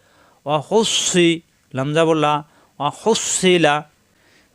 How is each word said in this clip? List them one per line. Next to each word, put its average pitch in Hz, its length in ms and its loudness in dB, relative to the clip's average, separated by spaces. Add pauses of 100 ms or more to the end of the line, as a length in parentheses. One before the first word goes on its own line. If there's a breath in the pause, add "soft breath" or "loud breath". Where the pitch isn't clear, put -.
(460 soft breath)
ওয়া 147 140 -2
হুসি, 175 840 0 (320)
লাম 139 200 -4
জবর 160 220 2
লা, 147 280 0 (360 soft breath)
ওয়া 143 160 -2
হুসিলা, 175 880 0 (720 soft breath)